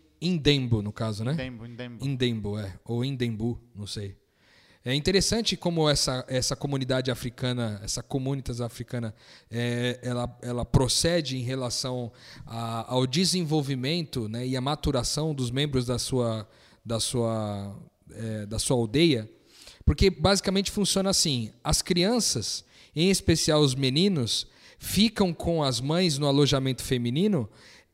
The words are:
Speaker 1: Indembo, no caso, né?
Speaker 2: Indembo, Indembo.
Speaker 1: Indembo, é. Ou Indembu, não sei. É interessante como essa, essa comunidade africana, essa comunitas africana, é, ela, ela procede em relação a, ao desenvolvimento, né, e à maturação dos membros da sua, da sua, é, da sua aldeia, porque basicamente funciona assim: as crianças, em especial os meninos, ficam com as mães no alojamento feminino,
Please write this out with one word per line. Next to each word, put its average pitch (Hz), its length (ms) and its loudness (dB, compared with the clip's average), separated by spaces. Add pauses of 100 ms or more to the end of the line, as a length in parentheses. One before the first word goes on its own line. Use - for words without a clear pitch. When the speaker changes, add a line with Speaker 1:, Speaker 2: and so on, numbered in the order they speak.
(200)
Speaker 1:
Indembo, 139 600 2
no 101 100 -4
caso, 110 320 -4
né? 127 100 -2
Speaker 2:
Indembo, 127 320 -6
Indembo. 120 400 -12
Speaker 1:
Indembo, 117 540 0
é. 98 240 -8
Ou 120 220 -2
Indembu, 120 540 -2 (160)
não 101 120 -10
sei. 101 320 -10 (640)
É 127 120 -2
interessante 180 600 2
como 165 320 2
essa, 139 400 2
essa 127 280 0
comunidade 131 560 -2
africana, 120 720 -4
essa - 180 -6
comunitas 131 600 -4
africana, 117 520 -6 (380)
é, 120 500 -2
ela, 120 400 -4
ela 120 240 -4
procede 139 720 2
em 127 60 -4
relação 123 680 -4 (360)
a, 113 440 -6
ao 127 140 4
desenvolvimento, 147 1200 0
né, 117 200 -6
e 131 100 -2
à 127 40 -2
maturação 147 760 0
dos 123 160 -2
membros 131 340 0
da 120 140 -2
sua, 117 500 -2 (340)
da 110 160 -2
sua, 107 800 -2 (320)
é, 110 380 -6
da 107 100 -4
sua 131 180 0
aldeia, 120 540 2 (560)
porque 185 240 6
basicamente 190 640 0
funciona 196 400 0
assim: 127 400 0 (120)
as - 200 2
crianças, 185 840 0 (300)
em 175 160 4
especial 160 500 4
os 135 140 4
meninos, 139 720 2 (320)
ficam 202 520 2
com 165 300 -2
as 131 180 0
mães 156 380 2
no 147 80 0
alojamento 135 580 2
feminino, 127 640 0 (460)